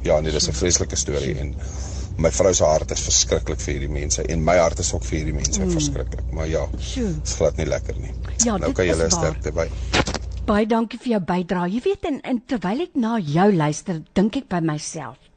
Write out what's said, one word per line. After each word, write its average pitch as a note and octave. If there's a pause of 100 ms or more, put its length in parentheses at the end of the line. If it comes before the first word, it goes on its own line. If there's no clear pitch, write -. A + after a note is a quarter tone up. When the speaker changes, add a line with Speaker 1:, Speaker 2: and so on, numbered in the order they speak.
Speaker 1:
ja, D#2+
nee, D#2
dis D2+
'n D#2
vreeslike F2
storie C#2+
en C#2+ (640)
my D#2+
vrou F#2
se F2
hart D2+
is D#2
verskriklik -
vir D2
hierdie C#2+
mense D2+
en D#2+
my E2+
hart E2+
is -
ook E2
vir -
hierdie D#2
mense D2
Speaker 2:
Mm. F#3
Speaker 1:
verskriklik. D3
Maar D#3+
ja, D#3+ (120)
Speaker 2:
Sjoe. G#3+
Speaker 1:
is -
glad D2+
nie D#2+
lekker C2
nie. - (320)
Speaker 2:
Ja, A3+
Speaker 1:
Nou -
Speaker 2:
dit F2
Speaker 1:
kan F#2+
Speaker 2:
is E2+
Speaker 1:
julle E2
Speaker 2:
waar. -
Speaker 1:
sterkte D#2
by. E2 (760)
Speaker 2:
Baie G#3+
dankie A#3
vir -
jou G#3
bydrae. F3+
Jy A#3
weet, G4
en, D4
en A#3+
terwyl A3
ek F4+
na A#3
jou F3
luister, D#3 (120)
dink G#3
ek C#4
by F3+
myself D3+ (200)